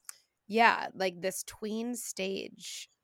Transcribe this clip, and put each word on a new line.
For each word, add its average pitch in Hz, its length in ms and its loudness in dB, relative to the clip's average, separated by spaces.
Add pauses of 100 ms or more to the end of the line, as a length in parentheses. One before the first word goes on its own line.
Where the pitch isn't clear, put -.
(480)
yeah, 214 460 6
like, 180 260 0
this 185 240 -2
tween 220 500 -4
stage - 960 -6 (160)